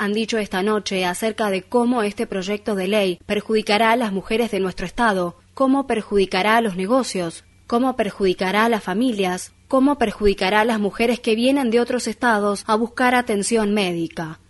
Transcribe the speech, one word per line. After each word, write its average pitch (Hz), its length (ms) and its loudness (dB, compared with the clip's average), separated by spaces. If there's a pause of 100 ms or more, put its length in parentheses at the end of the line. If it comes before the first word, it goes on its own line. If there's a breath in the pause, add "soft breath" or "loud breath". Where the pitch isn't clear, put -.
han 208 120 -2
dicho 220 260 -2
esta 196 260 -4
noche 202 400 -2
acerca 208 460 -2
de 190 120 -2
cómo 240 400 0
este 208 240 -4
proyecto 202 480 -4
de 185 140 -2
ley 196 360 0
perjudicará 214 680 0
a 233 40 4
las 226 140 -2
mujeres 220 400 -2
de 196 80 -2
nuestro 185 260 -4
Estado, 185 520 -2 (180)
cómo 269 320 2
perjudicará 208 720 2
a 233 40 4
los 208 140 -2
negocios, 190 680 -2 (280)
cómo 254 240 0
perjudicará 196 680 0
a - 20 2
las 214 160 0
familias, 196 720 -2 (120)
cómo 269 300 4
perjudicará 208 640 2
a 214 60 4
las 226 120 0
mujeres 226 420 0
que 226 140 0
vienen 254 360 2
de 233 100 2
otros 240 260 -2
estados 208 600 0
a 220 80 2
buscar 240 400 -2
atención 220 580 0
médica. 170 760 -4